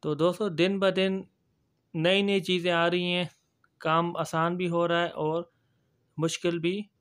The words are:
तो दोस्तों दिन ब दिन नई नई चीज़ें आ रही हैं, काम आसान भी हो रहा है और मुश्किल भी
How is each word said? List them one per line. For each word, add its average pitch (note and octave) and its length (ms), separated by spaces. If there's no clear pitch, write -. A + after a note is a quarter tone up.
तो D3+ 140
दोस्तों F3 400
दिन F#3 240
ब F#3+ 120
दिन F#3+ 320
नई F3+ 280
नई G3 200
चीज़ें F3+ 300
आ E3+ 140
रही F3+ 240
हैं, F3 200
काम E3 380
आसान E3 380
भी F3+ 120
हो E3+ 180
रहा E3+ 140
है E3+ 100
और D#3+ 400
मुश्किल E3 420
भी F#3+ 300